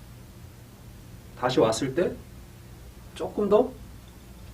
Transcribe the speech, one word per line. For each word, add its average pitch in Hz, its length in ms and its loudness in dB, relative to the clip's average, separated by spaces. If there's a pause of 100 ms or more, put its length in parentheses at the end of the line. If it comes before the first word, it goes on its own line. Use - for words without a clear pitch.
(1400)
다시 123 200 4
왔을 127 360 6
때 180 180 4 (1040)
조금 202 320 0
더 226 220 8 (840)